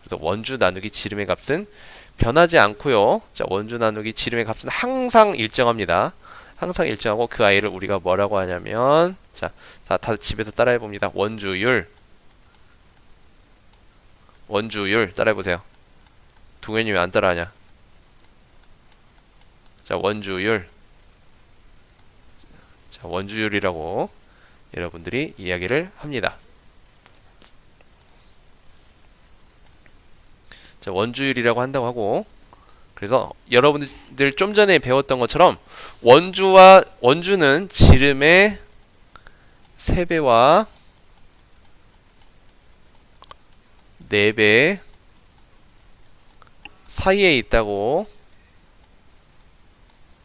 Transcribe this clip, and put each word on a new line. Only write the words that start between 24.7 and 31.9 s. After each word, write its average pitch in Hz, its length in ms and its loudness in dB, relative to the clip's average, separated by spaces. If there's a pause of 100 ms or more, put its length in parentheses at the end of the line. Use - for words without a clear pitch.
여러분들이 87 600 -10
이야기를 95 580 -6
합니다. 139 400 -8 (4000)
자, 98 100 -12
원주율이라고 120 720 -2
한다고 135 240 -4
하고, 123 400 -4 (680)